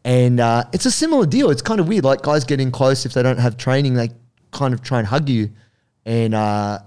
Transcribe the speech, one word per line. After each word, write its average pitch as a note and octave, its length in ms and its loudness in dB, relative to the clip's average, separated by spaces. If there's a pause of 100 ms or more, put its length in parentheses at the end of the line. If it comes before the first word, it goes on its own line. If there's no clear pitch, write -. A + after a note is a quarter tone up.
And, B2 340 4
uh, A#2 320 2
it's - 140 -4
a B3+ 60 2
similar D4+ 340 2
deal. A3+ 240 2
It's C3+ 120 0
kinda G#3+ 220 -2
weird. E3+ 220 0
Like, C3+ 160 2
guys D3 240 0
get C3+ 160 -2
in C3 100 -2
close. C3+ 340 0
If B2 80 -8
they B2+ 100 2
don't B2 160 0
have A#2+ 180 0
training, C3 380 0
they A#2 160 -2 (400)
kind C3+ 220 -2
of A#2+ 80 -4
try B2+ 180 -2
and G#2+ 80 -2
hug C#3 200 0
you. A2 220 0 (560)
And, A2+ 280 0
uh, G#2 540 -2